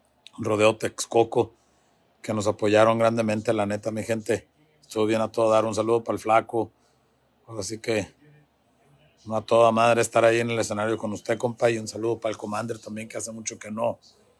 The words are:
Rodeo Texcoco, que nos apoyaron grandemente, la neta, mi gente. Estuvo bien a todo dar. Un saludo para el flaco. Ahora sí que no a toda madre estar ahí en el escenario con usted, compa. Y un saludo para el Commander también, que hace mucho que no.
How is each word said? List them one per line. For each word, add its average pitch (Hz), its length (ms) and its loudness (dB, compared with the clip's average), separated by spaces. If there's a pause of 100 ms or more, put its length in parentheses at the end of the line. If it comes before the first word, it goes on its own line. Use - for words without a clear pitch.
(380)
Rodeo 107 400 2
Texcoco, 113 760 0 (680)
que 110 120 -6
nos 107 140 -2
apoyaron 110 520 4
grandemente, 113 520 0
la 107 140 -2
neta, 104 260 -6
mi 110 120 -6
gente. 110 440 -4 (320)
Estuvo 107 280 -2
bien 110 140 0
a 110 100 -2
todo 113 180 2
dar. 110 160 4
Un 110 100 -4
saludo 113 280 0
para 107 120 -4
el 98 60 -8
flaco. 110 500 0 (760)
Ahora 113 160 -12
sí 107 160 -10
que 107 360 -4 (1120)
no 110 100 -6
a 107 100 -4
toda 113 280 6
madre 117 280 4
estar 113 220 2
ahí 113 160 4
en 117 120 -2
el 117 60 -2
escenario 107 400 -2
con 107 140 -8
usted, 107 260 -6
compa. 120 320 -2
Y 117 80 0
un 110 100 -10
saludo 110 300 -4
para 110 140 -4
el 107 60 -10
Commander 110 420 -8
también, 110 300 -14
que 117 80 -14
hace 113 160 -10
mucho 110 260 -12
que 107 100 -16
no. 110 300 -4 (400)